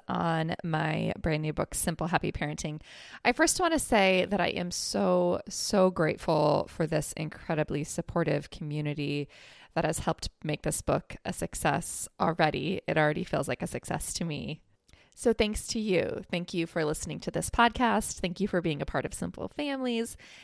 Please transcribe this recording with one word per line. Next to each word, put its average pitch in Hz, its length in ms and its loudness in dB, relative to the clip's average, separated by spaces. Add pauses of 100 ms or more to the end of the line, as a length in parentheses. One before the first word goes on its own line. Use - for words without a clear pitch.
on 165 560 0
my 156 560 0
brand 156 220 0
new 156 100 0
book, - 240 -2
Simple 165 320 -2
Happy 170 240 0
Parenting. 151 480 -6 (460)
I 240 80 4
first - 260 4
wanna 330 180 4
say 190 520 4
that 196 100 2
I 170 80 2
am 175 240 -2
so, 180 800 2
so 190 420 4
grateful 156 800 2
for 160 180 -2
this 156 300 0
incredibly 156 640 -2
supportive 151 680 -2
community 147 760 -4 (480)
that 170 80 2
has 160 160 0
helped - 300 -2 (160)
make 151 160 -4
this - 200 -2
book - 440 0
a 185 80 -4
success - 720 -2 (140)
already. 156 680 2
It 160 100 0
already 156 280 2
feels 143 240 -2
like 127 120 -4
a - 60 -2
success - 460 -6
to 175 120 -4
me. 151 360 -6 (560)
So 233 140 4
thanks 214 360 0
to 233 120 -2
you. 190 500 0
Thank 175 240 -4
you 165 140 0
for 165 160 -2
listening 156 380 -4
to 170 100 -6
this - 180 -2
podcast. 233 720 2
Thank 175 220 -4
you 202 80 0
for 185 100 0
being 147 220 -2
a 143 40 -2
part 127 200 -2
of - 80 -8
Simple - 340 -6
Families. 254 720 -4 (260)